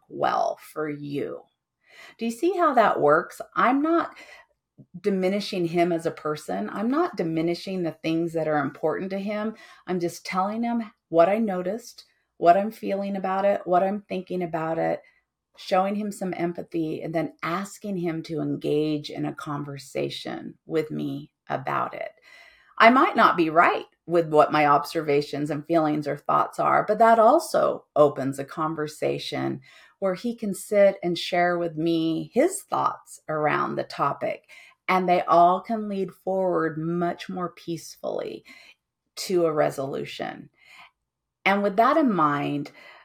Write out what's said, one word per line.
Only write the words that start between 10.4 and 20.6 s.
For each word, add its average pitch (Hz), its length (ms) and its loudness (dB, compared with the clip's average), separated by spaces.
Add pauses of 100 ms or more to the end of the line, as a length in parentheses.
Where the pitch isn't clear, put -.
him 233 280 -4 (180)
what 165 200 6
I 208 100 2
noticed, 190 680 -4 (340)
what 170 180 6
I'm 208 160 -2
feeling 196 420 -6
about 190 300 -2
it, 202 200 0
what 180 200 2
I'm 202 240 -2
thinking 180 340 -6
about 160 360 -4
it, 165 220 -2 (560)
showing 196 380 0
him 208 160 -6
some 185 260 -6
empathy, 170 640 -6
and 160 120 -6
then 160 280 -4
asking 196 560 -6
him 160 260 -4
to 156 160 -6
engage 147 720 -2
in 151 140 -8
a 147 100 -6
conversation 143 1300 -8